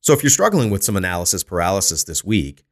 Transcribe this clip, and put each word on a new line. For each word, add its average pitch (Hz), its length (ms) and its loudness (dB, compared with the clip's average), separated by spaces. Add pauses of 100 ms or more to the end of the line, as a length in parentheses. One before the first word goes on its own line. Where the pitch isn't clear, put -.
So - 120 2
if 139 100 2
you're 139 80 2
struggling 185 380 2
with 101 140 -2
some 104 140 -2
analysis 90 480 -2
paralysis 90 580 0
this - 220 -8
week 78 480 -4